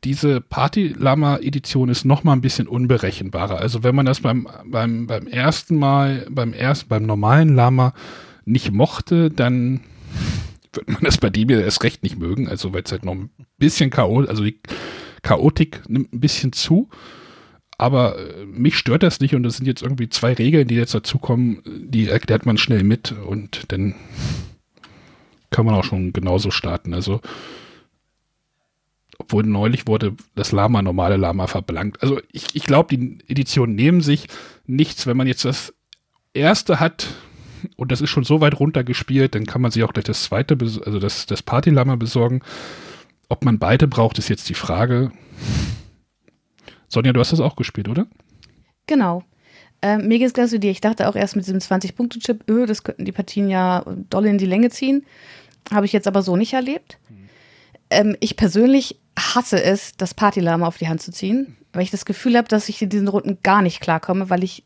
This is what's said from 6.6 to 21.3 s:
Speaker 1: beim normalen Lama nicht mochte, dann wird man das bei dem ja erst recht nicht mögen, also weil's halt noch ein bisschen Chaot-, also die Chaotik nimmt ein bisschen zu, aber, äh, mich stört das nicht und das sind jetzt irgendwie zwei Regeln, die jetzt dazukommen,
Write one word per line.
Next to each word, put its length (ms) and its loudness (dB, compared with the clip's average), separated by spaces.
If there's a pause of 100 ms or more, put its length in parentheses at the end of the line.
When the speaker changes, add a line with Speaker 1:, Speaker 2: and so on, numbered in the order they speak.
Speaker 1:
beim 160 0
normalen 500 4
Lama 380 4 (520)
nicht 260 0
mochte, 580 2
dann 520 0 (920)
wird 160 -10
man 140 0
das 140 2
bei 120 2
dem 200 0
ja 100 6
erst 240 0
recht 180 -2
nicht 160 -4
mögen, 320 -4
also 240 -6
weil's 180 -6
halt 140 -8
noch 80 -6
ein 160 -10 (280)
bisschen 340 2
Chaot-, 360 2
also 160 -2
die 160 -2 (640)
Chaotik 680 2
nimmt 260 -2
ein 60 -8
bisschen 320 0
zu, 380 0 (880)
aber, 400 2
äh, 280 -16
mich 320 0
stört 260 2
das 160 2
nicht 160 2
und 80 2
das 140 -2
sind 80 -6
jetzt 160 -4
irgendwie 280 -4
zwei 240 0
Regeln, 340 4
die 80 0
jetzt 180 0
dazukommen, 720 0